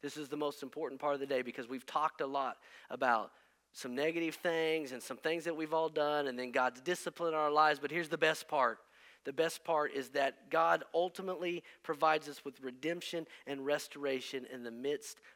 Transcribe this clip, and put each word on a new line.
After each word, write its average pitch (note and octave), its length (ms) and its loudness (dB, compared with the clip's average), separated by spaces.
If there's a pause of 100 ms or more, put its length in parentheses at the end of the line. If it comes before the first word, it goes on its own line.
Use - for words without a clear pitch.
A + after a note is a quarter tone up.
This C#3+ 140 -8
is D3 140 -10
the D3 80 -6
most D3 260 -2
important C3+ 380 -8
part D3 140 2
of C3+ 40 -2
the C3+ 80 -4
day C3 140 2
because B2 260 -6
we've B2+ 180 -8
talked D#3 360 0
a C#3 60 0
lot C3+ 340 -2 (280)
about B2 440 2 (380)
some B2 220 -8
negative D#3+ 400 0
things D#3+ 600 0
and A#2+ 100 -10
some B2+ 120 -10
things D#3+ 300 -2
that E3 100 -2
we've D#3 200 -2
all D#3+ 140 2
done, D3 360 2
and B2+ 140 -4
then B2 120 -4
God's B2+ 300 2
discipline E3+ 540 -2
in D#3 40 2
our D3+ 120 2
lives. D3+ 280 6
But C#3+ 120 -4
here's E3 180 -2
the D#3 80 0
best D#3 300 2
part. B2 320 4 (460)
The C#3 60 -4
best D#3+ 320 0
part D3+ 300 2
is C3+ 160 -4
that C#3 400 0
God E3 420 4
ultimately F3 720 0 (200)
provides D#3 440 2
us C#3+ 160 -12
with C#3 180 -10
redemption D3+ 680 -4 (180)
and C#3 180 -6
restoration C#3 840 -2
in B2 180 -10
the A#2 80 -8
midst C3 500 -4 (140)